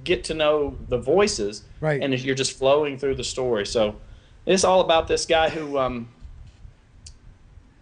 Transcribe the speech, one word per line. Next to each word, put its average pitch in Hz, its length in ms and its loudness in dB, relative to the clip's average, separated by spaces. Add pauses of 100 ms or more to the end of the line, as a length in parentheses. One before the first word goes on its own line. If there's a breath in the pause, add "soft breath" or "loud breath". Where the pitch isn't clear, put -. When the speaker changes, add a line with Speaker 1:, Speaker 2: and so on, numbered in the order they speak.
Speaker 1:
get 170 220 -2
to 165 80 -4
know 151 440 0 (120)
the 127 80 0
voices, 160 640 0 (160)
Speaker 2:
Right. 151 220 -2
Speaker 1:
and 139 200 -2
you're 135 140 -2
just 131 220 -4
flowing 139 400 2
through 135 180 -2
the 123 80 -6
story. 120 420 -2
So 107 300 0 (500 soft breath)
it's 185 200 2
all 185 160 4
about 160 260 2
this 156 180 -2
guy 160 240 2
who, 147 280 -6
um, 123 320 -4 (1700)